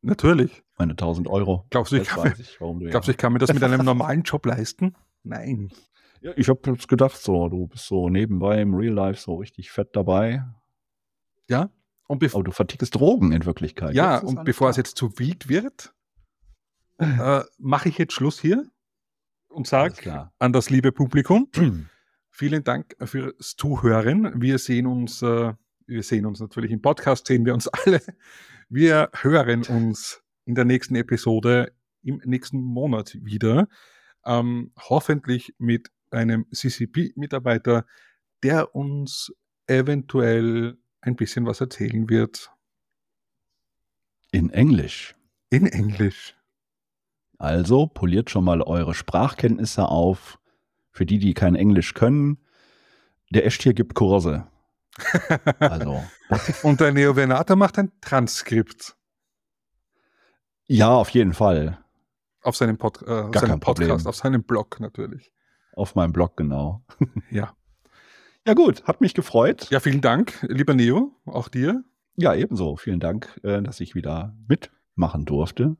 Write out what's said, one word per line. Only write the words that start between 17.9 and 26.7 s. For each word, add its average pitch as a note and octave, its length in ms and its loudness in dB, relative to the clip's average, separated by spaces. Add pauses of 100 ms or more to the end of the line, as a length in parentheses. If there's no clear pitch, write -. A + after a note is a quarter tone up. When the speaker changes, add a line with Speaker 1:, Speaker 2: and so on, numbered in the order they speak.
Speaker 1:
jetzt - 160 -2
Schluss C#3+ 260 -2
hier G#3 280 0 (840)
und D3+ 180 -10
sag C#3 260 0
Speaker 2:
Alles - 60 -18
klar. D2 400 -12
Speaker 1:
an B2 140 2
das B2+ 160 2
liebe C3 240 4
Publikum, D3 640 2
Speaker 2:
<clears throat> G2 760 -2
Speaker 1:
vielen D3 340 -4
Dank C#3 360 -4
fürs - 560 -10
Zuhören. B2 840 0
Wir C3 160 0
sehen B2 280 -2
uns, B2 360 -6
äh, A#2 320 0 (320)
wir A#2 160 -8
sehen G#2+ 240 -2
uns G2+ 140 -8
natürlich A2 320 -8